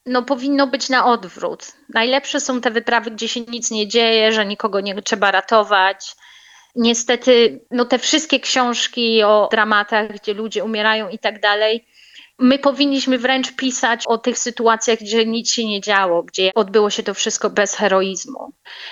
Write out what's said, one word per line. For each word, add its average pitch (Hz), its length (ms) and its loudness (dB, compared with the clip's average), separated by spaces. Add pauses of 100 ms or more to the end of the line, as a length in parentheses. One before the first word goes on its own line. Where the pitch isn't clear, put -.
No, 247 180 -2
powinno 277 440 0
być 254 220 -4
na 254 160 2
odwrót. 190 640 -2 (220)
Najlepsze 262 460 0
są 254 220 -4
te 247 100 -2
wyprawy, 226 400 -2
gdzie 220 160 -8
się 240 140 -6
nic 233 300 -8
nie 214 160 -2
dzieje, 226 440 4
że 220 140 0
nikogo 202 340 -4
nie 196 220 -6
trzeba 202 300 0
ratować. 196 840 2 (600)
Niestety, 240 840 2 (100)
no, 240 140 0
te 240 140 0
wszystkie 302 400 0
książki 233 840 0
o 208 280 4
dramatach, 214 640 0
gdzie 202 200 -6
ludzie 208 300 -6
umierają 220 460 -2
i 214 100 -12
tak 208 220 -4
dalej, 214 440 0 (540)
my 254 200 4
powinniśmy 269 580 0
wręcz 254 380 -2
pisać 240 520 -2
o 226 100 2
tych 233 220 -2
sytuacjach, 226 600 0
gdzie 220 260 0
nic 226 260 -4
się 233 140 -2
nie 208 160 -4
działo, 190 420 0
gdzie 185 320 -2
odbyło 208 340 2
się 208 140 -4
to 202 100 -4
wszystko 214 360 -2
bez 196 260 -2
heroizmu. 190 760 -2 (400)